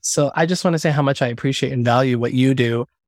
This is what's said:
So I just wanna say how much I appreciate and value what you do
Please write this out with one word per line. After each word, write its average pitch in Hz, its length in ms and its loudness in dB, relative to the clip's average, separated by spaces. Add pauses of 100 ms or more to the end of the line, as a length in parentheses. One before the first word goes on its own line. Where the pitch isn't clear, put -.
So 143 320 0
I 165 120 2
just 175 180 -4
wanna 170 140 2
say 160 120 0
how 147 120 0
much 139 200 0
I 127 60 -2
appreciate 135 440 -4
and 123 120 -2
value 123 340 2
what 120 140 -2
you 131 220 2
do 117 320 -2 (220)